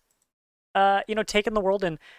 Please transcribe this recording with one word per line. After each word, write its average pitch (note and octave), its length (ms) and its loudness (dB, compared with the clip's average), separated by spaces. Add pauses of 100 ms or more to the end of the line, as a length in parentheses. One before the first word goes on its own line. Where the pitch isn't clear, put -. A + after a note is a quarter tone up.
(760)
uh, G3 340 2
you G#3+ 60 -6
know, G#3+ 80 -2
taking G#3 320 -2
the G#3+ 60 0
world F#3+ 240 0
in. E3 140 -4 (200)